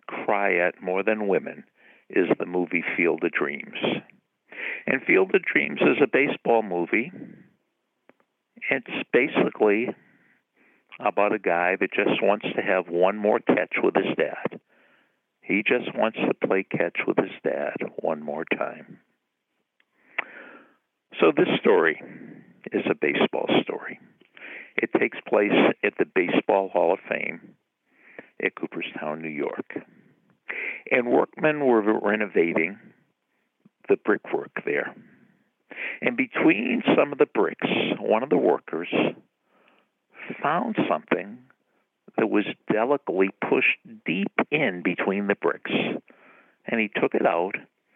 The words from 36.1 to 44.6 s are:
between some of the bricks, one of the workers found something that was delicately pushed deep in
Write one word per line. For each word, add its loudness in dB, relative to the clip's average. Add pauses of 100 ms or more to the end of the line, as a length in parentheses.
between 0 (160)
some 4
of -2
the 4
bricks, -2 (320)
one 2
of -6
the 4
workers 0 (1500)
found -2 (140)
something -2 (800)
that 4
was 4 (260)
delicately 2 (200)
pushed 2 (280)
deep -2 (180)
in 0